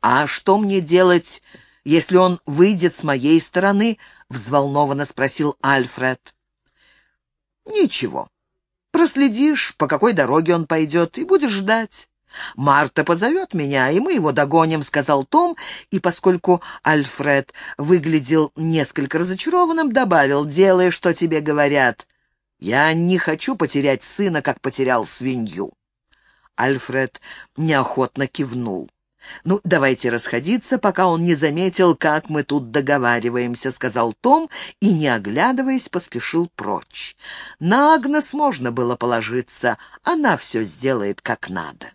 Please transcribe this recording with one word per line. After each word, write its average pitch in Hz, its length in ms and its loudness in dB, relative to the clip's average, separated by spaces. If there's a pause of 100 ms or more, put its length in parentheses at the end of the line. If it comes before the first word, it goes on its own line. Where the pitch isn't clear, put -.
"А 131 260 4
что - 300 2
мне 196 240 0
делать, 175 600 2 (440)
если 165 320 2
он 180 280 4
выйдет 175 480 2
с - 100 -10
моей 147 360 4
стороны?" — 202 600 0 (300)
взволнованно 139 760 -2
спросил 139 560 -2
Альфред. 131 720 -2 (1300)
"Ничего. 320 640 -2 (640)
Проследишь, 277 880 2
по 147 100 0
какой 185 260 2
дороге 160 420 2
он 165 120 -2
пойдет, 160 500 0
и 359 60 -4
будешь 294 280 2
ждать". 202 580 -4 (480)
"Марта 143 480 2
позовет 247 480 -2
меня, 139 380 0
и 180 100 2
мы 349 120 -2
его 156 200 0
догоним", — 156 500 2
сказал 143 400 0
Том, 339 320 2 (340)
и 196 100 -2
поскольку 180 600 0 (220)
Альфред 143 680 0 (240)
выглядел 156 800 2
несколько 160 640 -2
разочарованным, 320 720 0
добавил: 156 500 2
"Делай, 180 480 4
что 170 220 0
тебе 165 260 0
говорят. 147 680 0 (500)
Я 143 360 2
не 175 240 2
хочу 170 380 -2
потерять 143 480 -2
сына, 175 380 -2
как - 200 -4
потерял 127 440 0
свинью". 113 680 -6 (840)
Альфред 131 640 -2 (360)
неохотно 135 680 0
кивнул. 120 640 -6 (540)
"Ну, 185 200 0
давайте 135 460 2
расходиться, 143 680 -2
пока 190 300 0
он 165 160 0
не 175 120 2
заметил, 165 600 2
как 151 340 -2
мы 151 140 -2
тут 131 280 -4
договариваемся", — 123 1000 -2
сказал 117 400 -2
Том 311 360 2 (300)
и, 196 140 2
не 156 140 0
оглядываясь, 208 840 -2
поспешил 170 640 -4
прочь. - 600 -10 (440)
На 269 360 4
Агнес 294 380 -2
можно 190 380 -2
было 120 240 -2
положиться, 120 840 -2 (260)
она 294 340 0
все - 260 -6
сделает 104 580 -4
как - 280 -6
надо. 80 460 -10